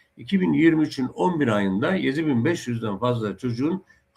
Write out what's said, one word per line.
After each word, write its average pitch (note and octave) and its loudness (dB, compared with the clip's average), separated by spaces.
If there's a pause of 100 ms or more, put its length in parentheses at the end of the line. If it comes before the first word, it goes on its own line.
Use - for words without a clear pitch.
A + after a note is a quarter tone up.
(180)
iki F#3 0
bin E3+ 2
yirmi D#3 4
üçün C3 -4
on E3+ 0
bir C3+ 2
ayında G#2 2
yedi D3+ -2
bin A#2+ 2
beş E3+ -2
yüzden A2+ -4
fazla A2 -2
çocuğun C3 -2 (340)